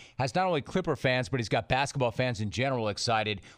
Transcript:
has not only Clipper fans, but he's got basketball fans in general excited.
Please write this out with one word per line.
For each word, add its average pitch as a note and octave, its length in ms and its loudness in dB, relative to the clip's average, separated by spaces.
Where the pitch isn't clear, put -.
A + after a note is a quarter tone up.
has C3 160 -2
not F#3 120 2
only E3 140 2
Clipper E3+ 360 -2
fans, B2+ 340 0
but B2+ 100 0
he's A2 80 -4
got A#2 220 0
basketball C3 400 2
fans A#2+ 320 -2
in G#2 80 -2
general B2 380 0
excited. G#2+ 520 0